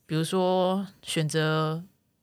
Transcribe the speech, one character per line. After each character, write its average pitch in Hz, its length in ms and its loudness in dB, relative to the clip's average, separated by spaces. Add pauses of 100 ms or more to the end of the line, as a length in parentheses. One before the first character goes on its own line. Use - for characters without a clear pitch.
比 - 80 -4
如 156 80 2
说 185 640 0 (160)
选 160 260 -2
择 156 540 0 (400)